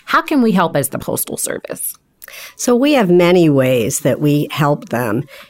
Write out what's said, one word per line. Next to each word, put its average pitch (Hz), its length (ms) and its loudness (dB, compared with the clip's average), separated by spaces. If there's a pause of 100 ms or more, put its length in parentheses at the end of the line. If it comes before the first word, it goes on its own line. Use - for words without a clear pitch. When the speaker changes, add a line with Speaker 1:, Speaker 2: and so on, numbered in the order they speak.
Speaker 1:
How 294 140 0
can 311 220 0
we 226 80 2
help 175 240 0
as 139 140 -2
the - 100 -8
Postal - 380 -8
Service? - 580 -10 (640)
Speaker 2:
So - 180 0
we 285 200 2
have 220 140 2
many 175 400 6
ways 131 520 2
that 131 200 -2
we 147 300 0
help 143 380 -2
them. 117 360 -4 (260)